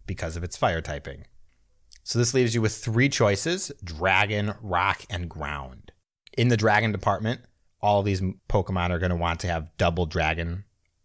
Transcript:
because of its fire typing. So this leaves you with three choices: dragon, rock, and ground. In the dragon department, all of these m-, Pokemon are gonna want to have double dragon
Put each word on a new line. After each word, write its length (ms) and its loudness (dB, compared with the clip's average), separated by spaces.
because 300 -6
of 80 -4
its 120 -8
fire 240 0
typing. 440 -10
So 140 -2
this 160 2
leaves 200 4
you 80 0
with 140 0
three 320 2
choices: 640 0
dragon, 800 0
rock, 480 0
and 180 -6
ground. 640 -10
In 100 4
the 80 6
dragon 360 4
department, 480 -2
all 200 4
of 40 0
these 180 0
m-, 260 -4
Pokemon 420 0
are 80 0
gonna 180 0
want 240 -2
to 80 -4
have 280 -6
double 300 2
dragon 580 -2